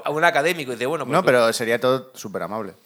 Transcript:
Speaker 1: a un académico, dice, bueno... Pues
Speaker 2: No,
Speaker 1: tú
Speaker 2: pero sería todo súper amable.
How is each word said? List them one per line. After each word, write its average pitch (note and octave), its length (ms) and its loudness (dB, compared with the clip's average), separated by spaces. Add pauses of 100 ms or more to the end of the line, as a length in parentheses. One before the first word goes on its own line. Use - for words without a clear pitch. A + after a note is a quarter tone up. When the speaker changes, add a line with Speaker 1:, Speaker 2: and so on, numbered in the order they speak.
Speaker 1:
a C#3+ 60 -4
un D#3 160 0
académico, D#3+ 480 0
dice, A#2 140 -4
bueno... D3+ 180 -4
Pues C3 80 -4
Speaker 2:
No, F3+ 80 4
Speaker 1:
tú F#3 60 2
Speaker 2:
pero A#2 260 6
sería A#2 260 0
todo B2+ 360 0
súper F#2+ 280 -8
amable. G2 300 -8 (120)